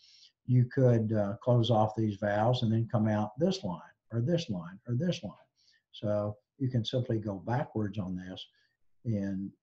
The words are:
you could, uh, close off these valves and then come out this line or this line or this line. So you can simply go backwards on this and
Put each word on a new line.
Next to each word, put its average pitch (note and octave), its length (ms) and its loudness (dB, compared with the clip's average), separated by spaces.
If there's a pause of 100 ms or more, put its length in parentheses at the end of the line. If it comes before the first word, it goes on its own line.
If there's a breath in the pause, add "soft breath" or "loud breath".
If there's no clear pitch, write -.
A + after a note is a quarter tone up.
(460 loud breath)
you B2 260 6
could, A#2 400 4
uh, G#2 300 0
close A#2+ 260 4
off A2 280 4
these G#2+ 200 0
valves G#2+ 460 2
and A2 100 2
then A2+ 180 2
come A2 180 2
out G#2+ 300 0
this F#3 260 0
line F2 160 -6 (320)
or A#2 80 -2
this E3 300 0
line F2+ 360 -8
or A#2+ 80 -2
this E3 300 -2
line. G3 80 -8 (580 soft breath)
So G#2 460 -2 (220)
you C3 100 -2
can A#2+ 160 0
simply B2 340 -2
go G2+ 180 -6
backwards G#2+ 640 -4
on F#2 180 -4
this F2+ 280 -10 (600)
and G2 460 -4 (120)